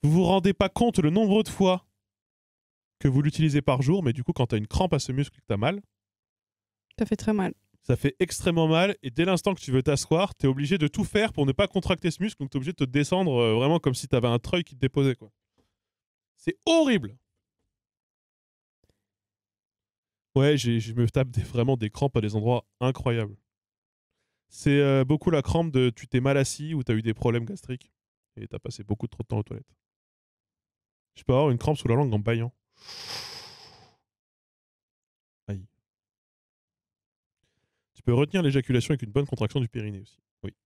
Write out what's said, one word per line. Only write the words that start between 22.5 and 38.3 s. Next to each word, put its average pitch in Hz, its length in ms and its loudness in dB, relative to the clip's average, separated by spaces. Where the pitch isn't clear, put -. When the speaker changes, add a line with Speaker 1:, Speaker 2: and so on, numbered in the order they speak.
Speaker 1:
incroyables. 117 560 -2
C'est, 143 320 0
euh, 135 240 4
beaucoup 151 260 0
la 151 120 2
crampe 165 300 0
de 127 180 2
tu - 180 -16
t'es 127 120 0
mal 139 160 2
assis 147 380 -2
ou 139 80 -4
t'as 117 120 0
eu 110 80 0
des 110 120 -2
problèmes 117 300 0
gastriques 127 480 -12
et 107 120 -14
t'as - 120 -14
passé - 240 -14
beaucoup 104 240 -4
trop - 140 -12
de - 60 -10
temps 110 100 -2
aux 107 60 -2
toilettes. - 320 -14
Je - 80 -20
peux - 80 0
avoir 139 180 2
une 120 80 0
crampe 151 180 -2
sous - 120 -8
la 113 80 2
langue 139 180 0
en 104 60 0
bâillant. 117 320 -4
Aïe. 101 180 -10
Tu - 100 -20
peux 123 100 2
retenir 147 280 0